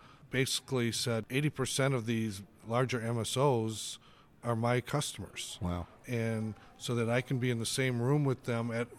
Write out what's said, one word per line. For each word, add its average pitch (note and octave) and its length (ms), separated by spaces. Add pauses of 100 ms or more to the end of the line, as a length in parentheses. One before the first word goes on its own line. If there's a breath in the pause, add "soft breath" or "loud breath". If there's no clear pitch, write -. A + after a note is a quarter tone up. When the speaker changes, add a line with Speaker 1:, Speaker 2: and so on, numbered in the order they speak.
(300 soft breath)
Speaker 1:
basically B2+ 640
said, A2+ 360
"Eighty C#3+ 200
percent C3+ 440
of A#2 120
these A2+ 360 (260)
larger A#2+ 340
M A#2 180
S G#2+ 160
Os A#2 640 (460 soft breath)
are A#2+ 100
my A#2+ 240
customers." - 800
Speaker 2:
Wow. F2 260 (200)
Speaker 1:
And A2+ 460 (240 loud breath)
so - 180
that A2+ 140
I A#2+ 100
can C3 180
be B2 140
in A#2 80
the A2+ 60
same B2+ 360
room C#3+ 220
with C3 220
them A#2 260
at A#2 160 (100)